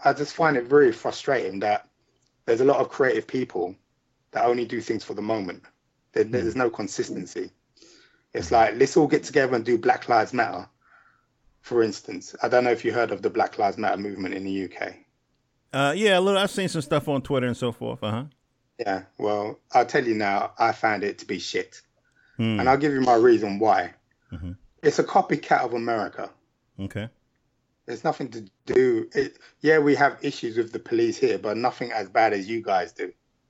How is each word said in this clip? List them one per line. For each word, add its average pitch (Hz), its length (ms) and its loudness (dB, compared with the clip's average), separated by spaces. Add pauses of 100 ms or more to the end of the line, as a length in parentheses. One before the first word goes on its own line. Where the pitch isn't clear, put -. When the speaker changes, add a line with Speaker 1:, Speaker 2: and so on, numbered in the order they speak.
Speaker 1:
I 143 80 6
just 139 220 -4
find 156 220 2
it 120 80 -2
very 135 260 8
frustrating 110 720 -4
that 104 280 -2 (580)
there's 117 140 2
a 131 40 4
lot 135 160 4
of 127 80 -2
creative 123 380 0
people 95 500 -6 (560)
that 117 140 -2
only 120 180 0
do 113 160 -6
things 110 240 -6
for 107 100 -10
the 104 80 -8
moment. 101 400 -6 (500)
There, 110 120 2
there's 113 300 -2
Speaker 2:
Mm. 127 100 0
Speaker 1:
no 113 60 0
consistency. 95 840 -8 (800)
It's 120 140 -6
Speaker 2:
Mm-hmm. - 80 0
Speaker 1:
like, 113 220 6
let's 135 200 4
all 156 100 6
get 151 180 2
together 131 300 2
and 113 100 0
do 120 140 2
Black 110 300 0
Lives 113 240 2
Matter, 98 360 -4 (920)
for 120 240 2
instance. 98 580 -8
I 123 60 2
don't 123 160 4
know 123 80 4
if 113 120 -2
you 117 80 -2
heard 113 200 0
of 95 100 -6
the 107 80 0
Black - 280 -2
Lives 98 200 -2
Matter 98 200 -2
movement 98 360 -8
in 95 100 -8
the 95 60 -6
U 95 180 -4
K. - 380 -12 (680)
Speaker 2:
Uh, 139 240 0
yeah, 196 220 4
a - 20 2
little, 196 200 2
I've 202 100 0
seen 190 180 -4
some 160 140 -4
stuff 147 260 -2
on 139 140 0
Twitter 131 240 -2
and 117 100 -2
so 123 140 -4
forth. 120 320 -8
Uh-huh. 110 220 -4 (560)
Speaker 1:
Yeah, 95 220 -4 (160)
well, 104 420 -4 (120)
I'll 160 140 4
tell 143 180 0
you 117 100 0
now, 101 440 -2
I 113 140 2
found 104 320 -2
it 98 140 -6
to - 80 -20
be 98 120 -6
shit. - 420 -8 (560)
Speaker 2:
Hmm. 107 240 0
Speaker 1:
And 123 80 0
I'll 135 100 6
give 147 140 0
you 135 100 0
my 123 140 6
reason 110 420 6
why. 95 340 2 (400)
Speaker 2:
Mm-hmm. 87 200 -10 (300)
Speaker 1:
It's 151 160 2
a 165 60 4
copycat - 600 2
of 117 100 -6
America. 113 560 -4 (500)
Speaker 2:
Okay. 101 280 -8 (800)
Speaker 1:
There's 117 180 -10
nothing 147 260 -4
to 110 140 -14 (220)
do. 123 480 2
It, - 240 -2 (240)
yeah, 156 160 4
we 143 180 4
have 135 260 2
issues 120 360 -6
with 117 140 -2
the 110 60 -8
police 113 380 -2
here, 110 220 0
but 104 180 -4
nothing 120 340 -4
as 107 180 -6
bad 110 260 2
as 98 140 -6
you 113 140 -6
guys 92 300 -2
do. 90 200 -10 (380)